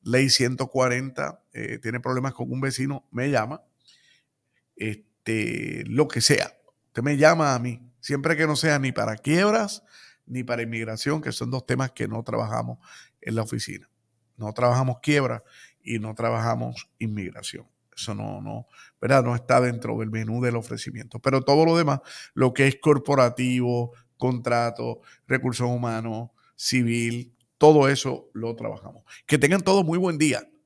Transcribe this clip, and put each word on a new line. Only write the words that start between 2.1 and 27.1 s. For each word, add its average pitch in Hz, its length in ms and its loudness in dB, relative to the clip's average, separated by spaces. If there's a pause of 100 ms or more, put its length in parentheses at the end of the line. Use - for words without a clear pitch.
con 127 180 -8
un 127 100 -6
vecino, 135 500 -4
me 127 180 -2
llama, 131 320 -2 (1120)
este, - 1120 -6
lo 110 200 2
que - 140 -4
sea, - 300 2 (360)
usted - 140 -8
me 143 160 0
llama 151 380 6
a 120 40 -2
mí, 120 220 -6 (180)
siempre 143 380 -2
que 160 80 2
no 151 100 0
sea 147 240 2
ni 131 120 0
para 110 260 -2
quiebras, 202 680 0 (440)
ni 123 160 -6
para 117 180 -4
inmigración, 113 600 -4
que - 100 -6
son - 200 -6
dos 131 140 -6
temas 131 260 -2
que 110 160 -6
no 110 160 -6
trabajamos 117 560 -4 (420)
en 113 140 -6
la 113 80 -2
oficina. - 440 -8 (500)
No 107 160 -10
trabajamos 123 480 2
quiebra 135 420 0 (400)
y 117 160 -4
no 107 160 -8
trabajamos 117 840 -2
inmigración. 104 680 -8 (280)
Eso 107 200 -8
no, 101 260 -8
no, 107 260 -10 (320)
¿verdad? 127 240 4
No 120 120 0
está 123 260 4
dentro 117 380 -2
del 110 100 -6
menú 113 320 -4
del 123 140 0
ofrecimiento. 117 640 -10
Pero 135 240 2
todo 147 220 6
lo 165 120 4
demás, 143 220 2 (340)
lo 127 200 4
que 135 140 4
es 135 100 0
corporativo, 123 1120 2 (260)
contrato, 120 840 -2 (260)
recursos 123 420 0
humanos, 117 640 -6 (240)
civil, 117 800 -2 (320)